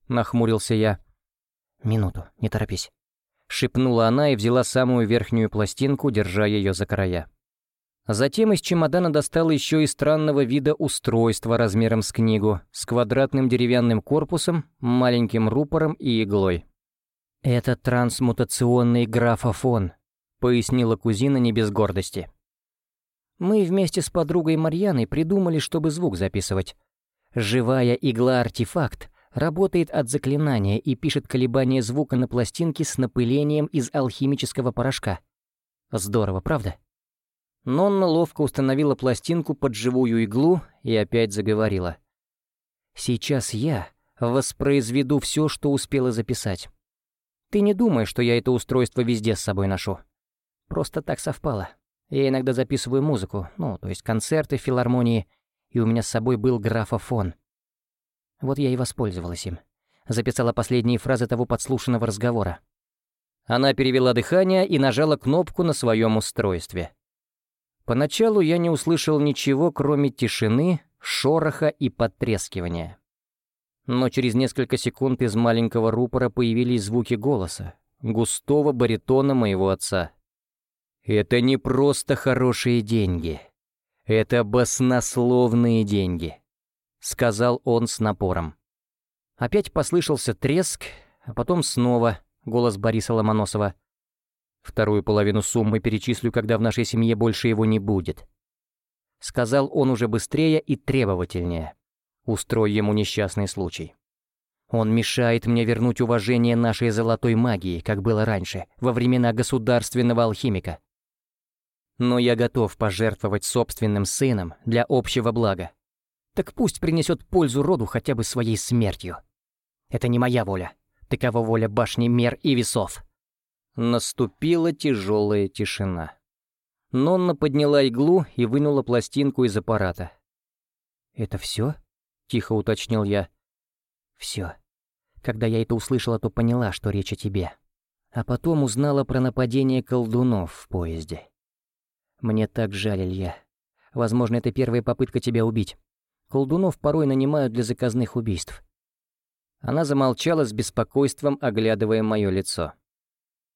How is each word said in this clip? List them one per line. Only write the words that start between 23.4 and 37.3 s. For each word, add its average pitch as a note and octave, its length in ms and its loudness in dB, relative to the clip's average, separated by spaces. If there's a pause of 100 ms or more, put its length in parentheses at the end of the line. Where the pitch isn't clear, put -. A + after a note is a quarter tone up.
"Мы G3 240 2
вместе F3+ 380 0
с - 60 -6
подругой D#3+ 480 0
Марьяной D#3+ 520 0
придумали, E3 500 0
чтобы D#3 320 -2
звук D3+ 260 -2
записывать. F#2+ 600 -2 (580)
Живая A#2+ 600 2
игла-артефакт B2 1160 -2 (220)
работает E3+ 580 0
от C#3 180 -2
заклинания C3 680 0
и C#3 160 -2
пишет C#3 320 -4
колебания C3 560 0
звука B2+ 340 -2
на B2 120 0
пластинке D3 560 -2
с - 140 -6
напылением C#3+ 680 0
из C3 260 -2
алхимического C3+ 800 -2
порошка. A#2+ 480 -4 (720)
Здорово, G2+ 500 -2
правда?" G#2 360 -4 (920)